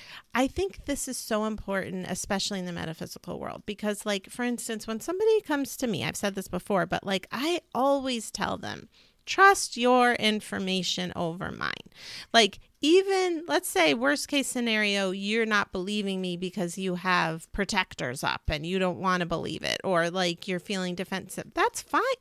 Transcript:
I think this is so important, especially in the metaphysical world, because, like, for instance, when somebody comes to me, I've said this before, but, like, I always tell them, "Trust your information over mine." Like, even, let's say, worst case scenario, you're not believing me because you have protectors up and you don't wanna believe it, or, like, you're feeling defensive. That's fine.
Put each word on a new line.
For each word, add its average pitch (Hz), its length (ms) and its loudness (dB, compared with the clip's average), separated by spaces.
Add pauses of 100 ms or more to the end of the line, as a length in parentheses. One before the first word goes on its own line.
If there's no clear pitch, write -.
(360)
I 254 120 2
think 370 380 -4
this - 220 -4
is 254 100 -6
so 214 280 -2
important, 190 640 -4
especially 190 500 -2
in 180 60 -6
the 180 80 -6
metaphysical - 680 -8
world, - 260 -10
because, 208 400 -4
like, 202 240 -2
for - 140 -6
instance, 233 440 -4
when 220 120 -4
somebody 415 420 4
comes 285 360 -2
to 254 100 -2
me, 156 160 0
I've - 140 -2
said 196 180 -2
this 190 120 -6
before, 180 380 0
but, 180 200 -2
like, 190 260 -2
I 311 300 0 (120)
always 262 580 0
tell - 260 -4
them, - 320 -10 (360)
"Trust - 520 6
your 247 360 6
information 190 1040 0
over 170 360 -4
mine." - 220 -4 (600)
Like, 214 260 6 (220)
even, 370 640 4
let's 320 220 0
say, 320 240 4
worst 269 340 0
case 277 200 0
scenario, 208 640 2
you're 208 340 0
not 208 260 2
believing 196 500 -2
me 180 160 -4
because 175 400 -4
you 185 180 -2
have 175 560 0
protectors 185 720 -2
up 76 260 -2
and 156 160 -2
you 185 140 -2
don't 180 200 0
wanna 180 260 2
believe 165 380 -4
it, 64 200 0
or, 170 260 2
like, 175 380 -2
you're 180 120 -2
feeling 185 360 -4
defensive. 190 580 -6
That's 403 280 0
fine. 311 200 0 (200)